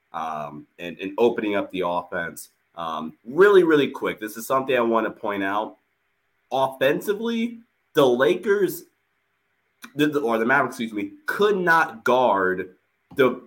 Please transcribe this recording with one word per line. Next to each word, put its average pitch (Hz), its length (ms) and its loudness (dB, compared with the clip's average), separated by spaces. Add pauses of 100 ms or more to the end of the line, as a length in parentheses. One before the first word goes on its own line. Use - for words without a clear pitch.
(140)
um, 76 520 -10 (140)
and, 85 200 -10
and 95 180 -8
opening 113 380 2
up 98 160 -4
the 90 140 -4
offense. 87 640 -6 (260)
Um, 80 500 -10
really, 180 380 6
really 147 260 4
quick, 90 300 -6
this 107 180 -12
is 113 100 -12
something 131 300 0
I 120 40 2
wanna 113 300 0
point 101 320 -6
out. 104 340 -4 (760)
Offensively, 196 1080 -2 (360)
the 143 100 4
Lakers, 170 800 0 (1120)
the, 147 120 2
the, 143 140 -2
or 113 160 0
the 113 80 0
Mavericks, 131 300 2
excuse 113 180 -8
me, 104 200 -8 (120)
could 202 320 0
not 165 460 0
guard 95 720 2 (400)
the 127 320 2